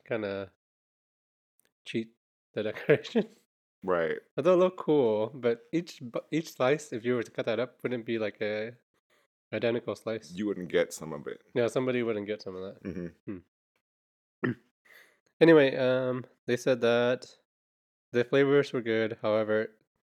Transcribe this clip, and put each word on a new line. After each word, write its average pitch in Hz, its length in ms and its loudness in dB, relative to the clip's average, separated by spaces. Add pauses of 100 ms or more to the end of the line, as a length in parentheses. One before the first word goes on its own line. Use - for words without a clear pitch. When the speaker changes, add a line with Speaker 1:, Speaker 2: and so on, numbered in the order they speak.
Speaker 1:
kinda 98 420 -6 (1400)
cheat 113 220 -6 (460)
the 113 80 -4
<laughs> 107 80 -4
decoration? - 560 0 (560)
Speaker 2:
Right. 85 340 0 (220)
Speaker 1:
Although 170 160 4
it - 20 6
looked 180 220 2
cool, 117 560 2
but 120 360 -2
each 170 300 -6
bu-, 123 200 -8 (100)
each 156 240 -4
slice, 139 400 0
if 107 100 -8
you 123 100 0
were 117 80 -2
to - 80 -10
cut 131 140 -6
that 113 160 0
up, - 220 -8
wouldn't 120 240 -4
be, 113 120 -2
like, 107 220 -4
a 107 320 -4 (800)
identical 113 420 -2
slice. 110 400 -8
Speaker 2:
You 104 120 -4
wouldn't 90 260 -4
get 85 220 2
some 78 180 -10
of 73 140 -10
it. - 160 -12 (120)
Speaker 1:
Yeah, 117 140 2
somebody 127 340 -2
wouldn't 104 240 -4
get 104 140 -8
some 92 160 -12
of 92 60 -8
that. 95 200 -14
Speaker 2:
Mm-hmm. 87 560 -10 (1040)
Speaker 1:
Hmm. 127 80 -2
<clears throat> - 880 -14
Anyway, 151 360 8
um, 127 480 -2 (220)
they 123 100 0
said 127 240 0
that 120 460 2 (840)
the 120 120 2
flavors 139 480 4
were 131 80 -2
good. 110 400 -2
However, 107 520 0 (440)